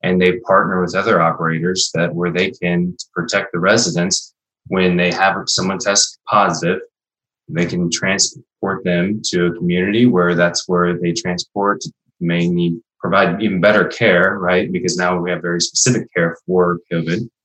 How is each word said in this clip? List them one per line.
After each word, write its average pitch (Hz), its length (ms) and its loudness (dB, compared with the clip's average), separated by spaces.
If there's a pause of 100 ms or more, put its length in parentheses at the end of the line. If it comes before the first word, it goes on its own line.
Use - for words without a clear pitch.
and 92 160 2
they 90 200 4
partner 95 420 2
with 87 140 -2
other 98 260 2
operators 82 720 -2
that, 85 180 0
where 85 200 -2
they 92 180 0
can 87 460 -2 (180)
protect 90 380 -4
the 87 80 -4
residents 92 720 0 (320)
when 92 300 2
they 90 160 2
have 98 240 2 (100)
someone 92 320 -2
test 101 480 0
positive, 92 540 0 (680)
they 82 160 -2
can 87 240 -2
transport 95 920 -4
them 92 420 0
to 87 220 0
a 85 80 0
community 92 520 2
where 90 280 4
that's 87 340 0
where 87 300 0
they 87 140 -2
transport, 95 680 -4 (380)
may 87 300 -2
need, 87 320 0 (180)
provide 95 420 0
even 98 200 0
better 101 240 4
care, 95 560 2
right? 90 320 0
Because 87 240 -2
now 90 240 0
we 87 100 -4
have 85 100 -4
very 87 200 -4
specific - 520 -2
care 85 240 0 (100)
for 87 340 2 (120)
covid. 85 360 -4 (160)